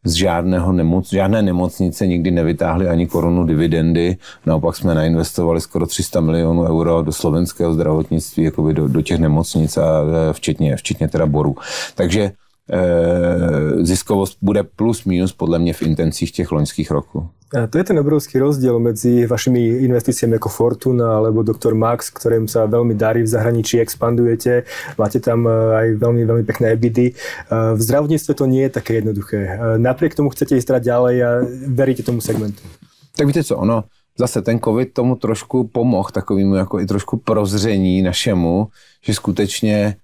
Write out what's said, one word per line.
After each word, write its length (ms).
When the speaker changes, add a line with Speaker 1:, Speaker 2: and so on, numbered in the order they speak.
Speaker 1:
z 80
žádného 600
nemoc-, 380
žádné 320
nemocnice 640
nikdy 240
nevytáhli 580
ani 180
korunu 380
dividendy. 720
Naopak 300
jsme 180
nainvestovali 640
skoro 260
tři 160
sta 180
milionů 420
euro 400
do 100
slovenského 640
zdravotnictví, 680
jakoby 300
do, 140
do 140
těch 160
nemocnic 580
a, 60
e, 20
včetně, 440
včetně 320
teda 180
Boru. 300
Takže, 380
e, 1120
ziskovost 580
bude 200
plus 420
minus 280
podle 260
mě 140
v 100
intencích 500
těch 200
loňských 380
roků. 380
Speaker 2:
A 160
to 120
je 60
ten 140
obrovský 400
rozdiel 400
medzi 480
vašimi 560
investíciami 560
ako 100
Fortuna 680
alebo 240
doktor 320
Max, 400
ktorým 320
sa 240
veľmi 240
darí 320
v 80
zahraničí, 480
expandujete, 880
máte 240
tam, 320
e, 0
aj 360
veľmi, 320
veľmi 160
pekné 320
ebidy. 320
E, 40
v 80
zdravotníctve 560
to 80
nie 160
je 80
také 320
jednoduché. 480
E, 320
napriek 320
tomu 160
chcete 240
ísť 160
teda 100
ďalej 200
a 40
veríte 320
tomu 160
segmentu. 400
Speaker 1:
Tak 80
víte 160
co, 160
ono, 320
zase 320
ten 160
covid 320
tomu 240
trošku 560
pomoh, 380
takovému 420
jako 260
i 60
trošku 320
prozření 840
našemu, 680
že 120
skutečně 880